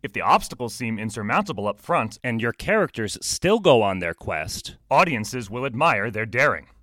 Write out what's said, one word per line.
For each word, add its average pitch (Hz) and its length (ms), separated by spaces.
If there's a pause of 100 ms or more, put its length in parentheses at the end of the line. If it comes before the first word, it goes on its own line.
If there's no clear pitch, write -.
If 107 120
the 95 80
obstacles 123 520
seem 113 240
insurmountable 107 680
up 101 120
front 131 440
and 117 180
your 117 120
characters 165 680
still 208 380
go 139 240
on 95 160
their 85 160
quest, - 640 (120)
audiences 127 580
will 123 180
admire 120 440
their 107 160
daring. 113 440 (120)